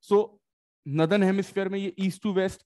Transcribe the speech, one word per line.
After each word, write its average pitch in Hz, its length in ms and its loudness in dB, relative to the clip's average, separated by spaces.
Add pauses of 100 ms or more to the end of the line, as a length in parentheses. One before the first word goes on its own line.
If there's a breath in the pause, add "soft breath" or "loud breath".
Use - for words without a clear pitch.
(120)
So, 202 160 4 (600)
northern 160 360 2
हेमिस्फीयर 190 460 0
में 196 100 -4
ये 196 200 -6
ईस्ट 190 240 -2
टू 208 100 -2
वेस्ट 185 320 -2